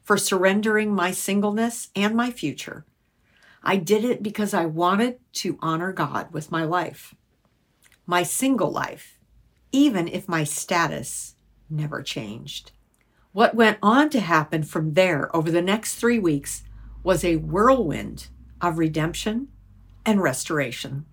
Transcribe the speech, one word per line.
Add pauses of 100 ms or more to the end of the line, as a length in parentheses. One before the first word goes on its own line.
for
surrendering
my
singleness
and
my
future. (760)
I
did
it
because
I
wanted (160)
to
honor
God
with
my
life, (920)
my
single
life, (540)
even
if
my
status (380)
never
changed. (600)
What
went
on
to
happen
from
there
over
the
next
three
weeks (400)
was
a
whirlwind (340)
of
redemption (580)
and
restoration.